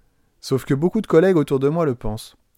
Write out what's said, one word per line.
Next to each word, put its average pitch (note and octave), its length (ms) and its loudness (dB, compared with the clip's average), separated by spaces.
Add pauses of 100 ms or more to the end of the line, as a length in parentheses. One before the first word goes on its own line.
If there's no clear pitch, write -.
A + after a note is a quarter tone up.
(420)
Sauf C3 220 -4
que C#3+ 120 -2
beaucoup F3+ 260 -2
de - 60 -10
collègues F3 300 4
autour C#3+ 220 0
de C#3 100 0
moi E3 180 -2
le B2+ 80 -2
pensent. - 420 -10 (200)